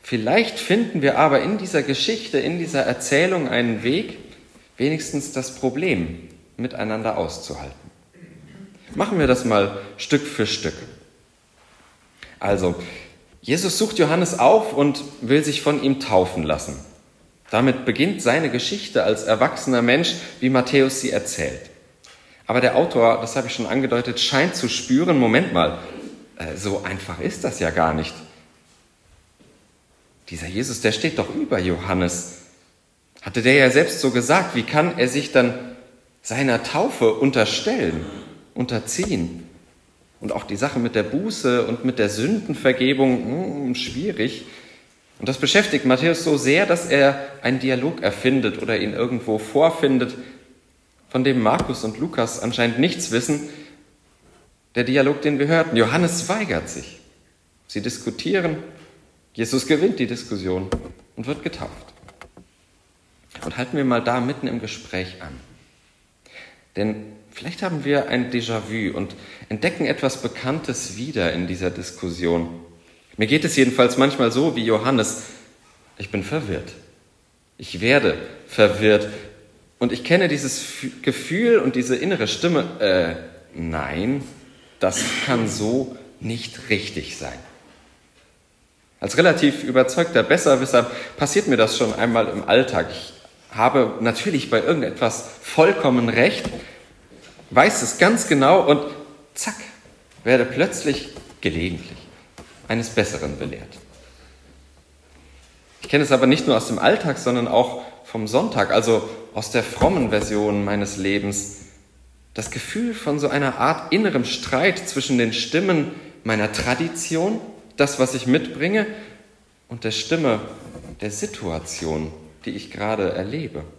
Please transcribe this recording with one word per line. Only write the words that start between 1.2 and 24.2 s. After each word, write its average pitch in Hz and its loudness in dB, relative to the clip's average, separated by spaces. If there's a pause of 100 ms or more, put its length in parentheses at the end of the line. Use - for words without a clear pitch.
in 208 -2
dieser 170 -2
Geschichte, 143 -2
in 156 -2
dieser 156 -2
Erzählung 165 0
einen 117 0
Weg, 147 -2 (600)
wenigstens 147 -2
das 131 -6
Problem 123 -2 (260)
miteinander 110 -4
auszuhalten. 69 -8 (1200)
Machen 202 0
wir 143 4
das 127 2
mal 104 2 (160)
Stück - 0
für 107 -2
Stück. - -6 (1600)
Also, 92 0 (680)
Jesus 170 0
sucht 214 0
Johannes 170 2
auf 185 6
und 143 2 (160)
will 139 2
sich 147 -2
von 147 0
ihm 135 2
taufen 92 2
lassen. 76 -4 (720)
Damit 123 2
beginnt 139 0
seine 139 2
Geschichte 123 -2
als 110 0
erwachsener 120 2
Mensch, 135 2 (240)
wie 127 0
Matthäus 131 4
sie - -2
erzählt. - -4 (760)
Aber 123 2
der 123 4
Autor, 117 4
das 113 -6
habe 120 -2
ich - -6
schon 117 -4
angedeutet, 120 -2